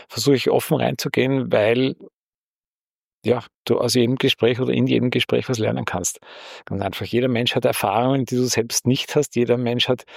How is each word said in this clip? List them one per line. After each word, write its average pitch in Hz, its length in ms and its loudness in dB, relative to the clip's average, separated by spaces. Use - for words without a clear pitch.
versuche 135 260 2
ich 123 140 0
offen 131 260 2
reinzugehen, 127 760 0
weil, 117 420 2
ja, 117 220 0
du - 120 2
aus 120 160 0
jedem 123 220 4
Gespräch 120 440 2
oder 127 140 0
in 123 140 2
jedem 123 240 0
Gespräch 120 360 0
was 123 120 -2
lernen 113 260 -2
kannst. - 340 -6
Ganz 101 160 -6
einfach, 98 240 -6
jeder 120 220 0
Mensch 123 280 0
hat 123 100 0
Erfahrungen, 123 600 0
die 127 100 -4
du 123 100 2
selbst 117 420 -2
nicht - 280 0
hast. 147 200 0
Jeder 120 220 2
Mensch 120 300 -2
hat 123 180 -2